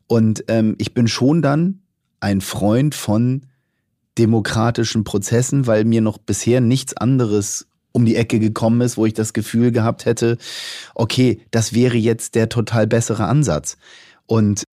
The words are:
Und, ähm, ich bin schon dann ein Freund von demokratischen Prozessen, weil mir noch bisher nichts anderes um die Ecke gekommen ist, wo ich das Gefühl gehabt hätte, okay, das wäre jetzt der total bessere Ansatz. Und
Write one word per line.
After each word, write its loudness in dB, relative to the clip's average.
Und, 2
ähm, 2
ich -6
bin 2
schon 2
dann 0
ein -2
Freund 0
von -2
demokratischen 0
Prozessen, -2
weil 2
mir 2
noch -2
bisher 0
nichts 0
anderes 0
um 2
die 4
Ecke 0
gekommen 2
ist, -2
wo 0
ich 0
das -4
Gefühl 0
gehabt -2
hätte, 0
okay, 0
das 0
wäre 2
jetzt -2
der 2
total 0
bessere 0
Ansatz. -2
Und 0